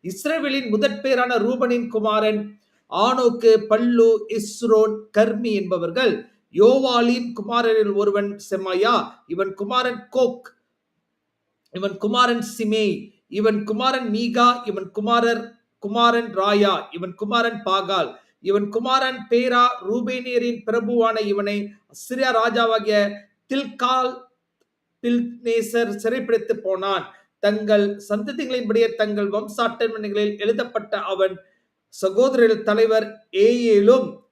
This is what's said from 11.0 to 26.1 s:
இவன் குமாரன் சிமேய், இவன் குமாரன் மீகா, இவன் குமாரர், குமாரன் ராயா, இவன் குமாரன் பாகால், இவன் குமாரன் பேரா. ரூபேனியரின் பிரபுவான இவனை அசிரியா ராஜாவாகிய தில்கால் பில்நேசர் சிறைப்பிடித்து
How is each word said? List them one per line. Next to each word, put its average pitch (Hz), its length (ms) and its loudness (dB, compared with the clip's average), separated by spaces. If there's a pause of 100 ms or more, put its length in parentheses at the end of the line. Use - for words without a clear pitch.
இவன் 190 240 -6
குமாரன் 240 500 2
சிமேய், 214 480 0 (440)
இவன் 208 240 2
குமாரன் 254 480 -2
மீகா, 240 360 2 (180)
இவன் 190 260 -8
குமாரர், 233 520 0 (380)
குமாரன் 233 500 0
ராயா, 196 420 2 (220)
இவன் 180 180 -8
குமாரன் 226 480 -2
பாகால், 190 480 -2 (300)
இவன் 202 280 0
குமாரன் 254 500 -2 (120)
பேரா. 247 340 2 (160)
ரூபேனியரின் 240 840 -4
பிரபுவான 226 540 0 (140)
இவனை 202 260 -2 (320)
அசிரியா 254 440 -4
ராஜாவாகிய 220 680 2 (480)
தில்கால் 254 640 -2 (920)
பில்நேசர் 233 920 -2
சிறைப்பிடித்து 226 640 -2